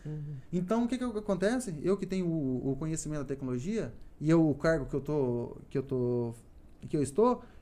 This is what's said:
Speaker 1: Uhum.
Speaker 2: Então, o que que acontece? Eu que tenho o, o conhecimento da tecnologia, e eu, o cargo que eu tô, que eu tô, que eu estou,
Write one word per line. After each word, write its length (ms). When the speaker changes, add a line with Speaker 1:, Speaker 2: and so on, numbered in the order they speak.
Speaker 1:
Uhum. 300
Speaker 2:
Então, 320
o 40
que 100
que 60
acontece? 800
Eu 140
que 80
tenho 220
o, 440
o 40
conhecimento 460
da 60
tecnologia, 640
e 100
eu, 180
o 80
cargo 300
que 100
eu 60
tô, 560
que 100
eu 40
tô, 500
que 80
eu 60
estou, 420